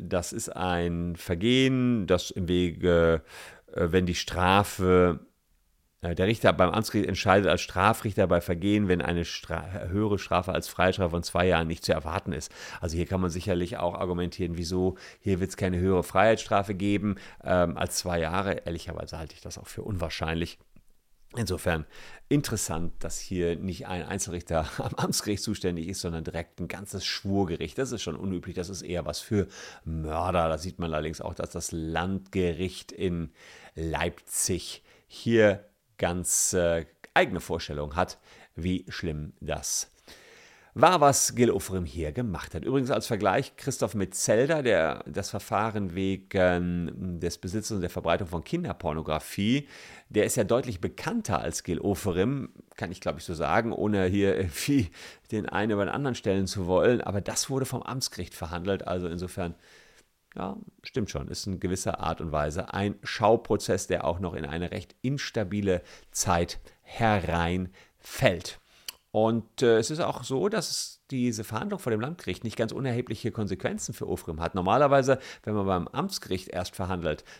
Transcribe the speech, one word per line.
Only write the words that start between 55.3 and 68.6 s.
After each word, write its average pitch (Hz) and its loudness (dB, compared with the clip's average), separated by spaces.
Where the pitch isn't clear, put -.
den 107 -4
einen 107 0
über 101 2
den 82 -2
anderen 131 -2
stellen 98 2
zu 92 -4
wollen. 92 6
Aber 98 -2
das - -4
wurde 135 0
vom - -6
Amtsgericht - -6
verhandelt, 87 -4
also 90 -2
insofern, 87 -6
ja, - -6
stimmt - -4
schon, 69 -8
ist - -8
in 92 -6
gewisser 92 -4
Art 80 -4
und 82 -6
Weise 76 -2
ein 98 -2
Schauprozess, 107 2
der 90 0
auch 85 0
noch 87 -4
in 78 -6
eine 82 -6
recht 95 -10
instabile 101 0
Zeit 87 0
hereinfällt. 92 0